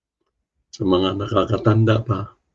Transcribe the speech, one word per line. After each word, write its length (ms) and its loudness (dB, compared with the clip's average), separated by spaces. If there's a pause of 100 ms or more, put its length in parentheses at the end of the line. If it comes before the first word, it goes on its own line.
(680)
sa 160 -10
mga 320 0
nakakatanda 880 0
pa, 320 -6 (180)